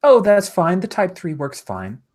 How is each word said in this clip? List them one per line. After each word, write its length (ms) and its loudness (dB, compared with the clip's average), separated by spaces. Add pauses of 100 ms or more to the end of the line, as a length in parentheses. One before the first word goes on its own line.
Oh, 180 6
that's 280 2
fine. 300 0
The 80 -6
Type 280 -4
three 180 -8
works 280 -10
fine. 400 -12 (140)